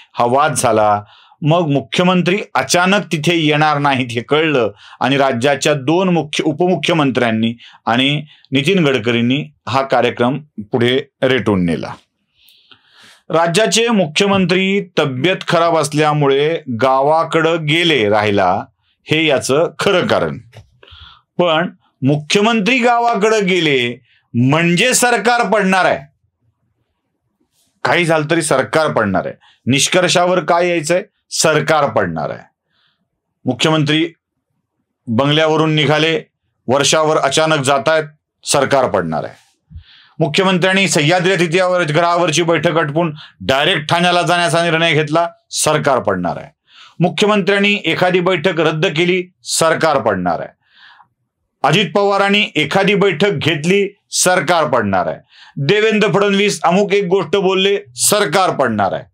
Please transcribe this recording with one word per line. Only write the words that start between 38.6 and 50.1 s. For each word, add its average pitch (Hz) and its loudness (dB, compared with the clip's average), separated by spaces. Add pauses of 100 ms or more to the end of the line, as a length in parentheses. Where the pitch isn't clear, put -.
पडणार 82 -2
आहे. 57 -12 (840)
मुख्यमंत्र्यांनी 185 0
सह्याद्री 170 2
अतिथी 180 0
ग्रहावरची 170 0
बैठक 165 0
आटपून 156 -2 (260)
डायरेक्ट 147 0
ठाण्याला 175 2
जाण्याचा 170 0
निर्णय 165 0
घेतला, 156 0 (240)
सरकार 143 0
पडणार 90 -4
आहे. - -16 (500)
मुख्यमंत्र्यांनी 202 0
एखादी 180 0
बैठक 175 0
रद्द 160 0
केली, 180 0 (200)
सरकार 160 0
पडणार 90 -2